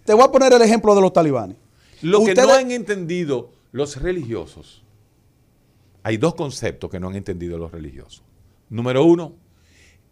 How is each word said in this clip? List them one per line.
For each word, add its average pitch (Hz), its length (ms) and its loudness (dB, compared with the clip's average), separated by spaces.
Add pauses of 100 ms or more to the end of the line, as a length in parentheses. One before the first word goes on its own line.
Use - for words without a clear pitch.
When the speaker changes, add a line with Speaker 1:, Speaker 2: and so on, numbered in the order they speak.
Speaker 1:
Te 214 100 2
voy 233 100 6
a 262 80 4
poner 262 200 4
el 240 100 8
ejemplo 214 320 4
de 202 60 4
los 185 120 4
talibanes. 131 440 0 (460)
Speaker 2:
Lo 180 220 2
que 208 60 2
Speaker 1:
Ustedes 247 180 4
Speaker 2:
no 269 60 6
han 262 160 2
entendido 180 800 -6 (220)
los 139 280 -8
religiosos, 117 840 -10 (1200)
hay 113 140 -4
dos 160 180 -2
conceptos 127 560 -10
que 95 80 -12
no 90 100 -10
han 95 80 -10
entendido 87 420 -10
los 82 140 -12
religiosos. 76 500 -20 (460)
Número 127 360 -2
uno, 170 300 0 (760)